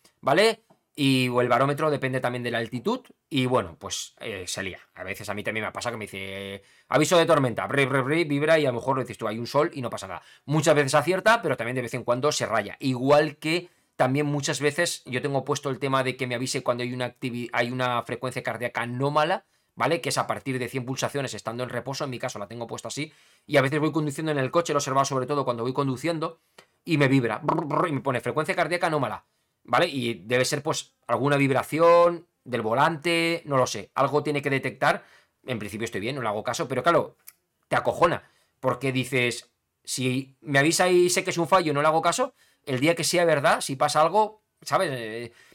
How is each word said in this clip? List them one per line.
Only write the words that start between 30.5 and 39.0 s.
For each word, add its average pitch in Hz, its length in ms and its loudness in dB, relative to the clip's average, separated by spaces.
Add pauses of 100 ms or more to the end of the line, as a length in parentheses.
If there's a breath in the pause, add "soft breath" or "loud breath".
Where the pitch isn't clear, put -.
pues, - 320 -4 (140)
alguna 127 280 2
vibración 165 880 4 (180)
del 120 180 -2
volante, 165 840 0
no 139 100 0
lo 123 100 4
sé, - 280 -8
algo 139 280 0
tiene 143 180 -2
que 143 80 -4
detectar. 143 560 0 (400 soft breath)
En 120 140 -6
principio 104 280 -6
estoy 104 140 -6
bien, 117 140 -6
no 135 80 -8
le 110 60 -4
hago 104 160 -4
caso, 123 240 -4
pero 123 160 -4
claro, - 320 2 (500)
te - 80 -2
acojona, 120 480 2 (380 soft breath)
porque 131 320 -2
dices, 123 580 -2 (320)